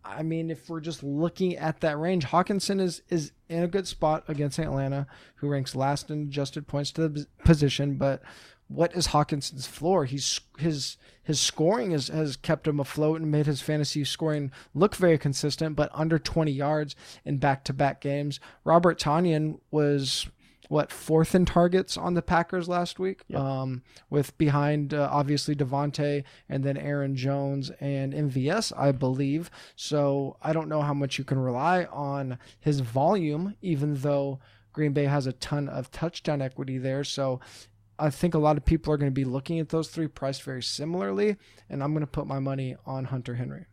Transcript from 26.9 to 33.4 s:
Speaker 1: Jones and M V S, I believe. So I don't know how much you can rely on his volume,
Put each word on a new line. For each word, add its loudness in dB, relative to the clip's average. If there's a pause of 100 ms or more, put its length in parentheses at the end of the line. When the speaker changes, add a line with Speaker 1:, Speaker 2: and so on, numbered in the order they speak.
Speaker 1:
Jones -2 (100)
and -2
M 0
V 0
S, 0
I 4
believe. 0 (240)
So 0
I 0
don't -2
know 0
how 0
much -2
you -4
can 0
rely 0
on -6 (240)
his 2
volume, 2